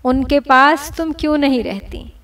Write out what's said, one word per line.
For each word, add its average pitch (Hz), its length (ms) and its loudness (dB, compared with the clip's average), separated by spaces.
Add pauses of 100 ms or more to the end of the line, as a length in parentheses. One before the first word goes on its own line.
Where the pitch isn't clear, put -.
उनके 262 360 0
पास 277 560 2
तुम 330 160 -4
क्यों 302 260 -2
नहीं 269 240 0
रहती? - 500 -12 (120)